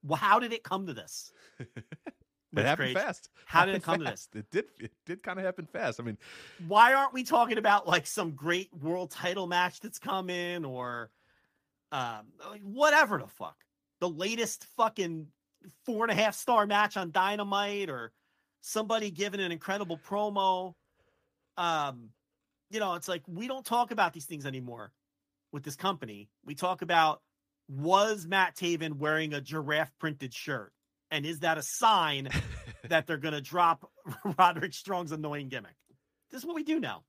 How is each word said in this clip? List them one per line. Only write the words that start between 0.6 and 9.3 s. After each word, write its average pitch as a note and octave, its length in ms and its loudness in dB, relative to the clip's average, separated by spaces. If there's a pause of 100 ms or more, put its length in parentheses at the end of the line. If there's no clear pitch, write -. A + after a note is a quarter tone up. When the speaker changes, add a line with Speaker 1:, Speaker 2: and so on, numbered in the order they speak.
Speaker 1:
come G3 240 -4
to D3+ 60 -8
this? - 380 -14 (280)
Speaker 2:
<laughs> - 0 -
It - 960 -12
Speaker 1:
Mitch G#2+ 100 2
Speaker 2:
happened C3+ 260 0
Speaker 1:
Craig, G3 120 0
Speaker 2:
fast. - 240 -8 (160)
Speaker 1:
how F3 200 6
did G3 100 0
it F#3 80 -4
Speaker 2:
Happened - 0 -
Speaker 1:
come E3+ 180 0
to D3+ 100 -4
Speaker 2:
fast. - 200 -14
Speaker 1:
this? G#2+ 100 -10
Speaker 2:
It - 100 -14
did. G#3 140 -2 (200)
It G#2+ 60 -14 (160)
did F3+ 160 -12
kinda F#3 180 -8
happen F3+ 240 -6
fast. D3 340 -6
I B2 40 -10
mean, A2 160 -8 (480)
Speaker 1:
Why A3 260 8
aren't C4+ 200 4
we B3+ 100 -4
talking A#3 340 4
about, G#3 300 4
like, F3+ 180 2
some E3+ 280 -4
great F3 420 -2
world E3+ 340 -4
title F#3 380 -4